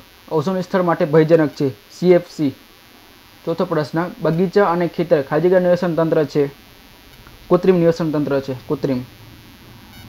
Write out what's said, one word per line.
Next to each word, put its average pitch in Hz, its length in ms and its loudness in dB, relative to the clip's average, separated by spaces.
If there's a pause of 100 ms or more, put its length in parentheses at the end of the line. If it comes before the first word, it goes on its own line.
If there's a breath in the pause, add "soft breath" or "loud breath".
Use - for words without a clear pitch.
(320)
ozone 180 300 -2
સ્તર 185 200 -2
માટે 175 240 0
ભયજનક 156 440 4
છે. 139 200 -4
સી - 420 -2
એફ 175 100 6 (160)
સી. 143 180 -2 (880)
ચોથો 165 200 -4
પ્રશ્ન, 165 440 -2 (120)
બગીચા 175 440 0
અને 170 220 0
ખેતર 160 340 0
ખાલી 151 200 -2
જગ્યા 180 180 4
નિવસન 175 360 0
તંત્ર 160 280 0
છે. 143 240 -2 (1040)
કૃત્રિમ 180 280 2
નિવસન 165 340 0
તંત્ર 139 280 -2
છે, 135 140 -6
કૃત્રિમ. 135 480 -4 (1080)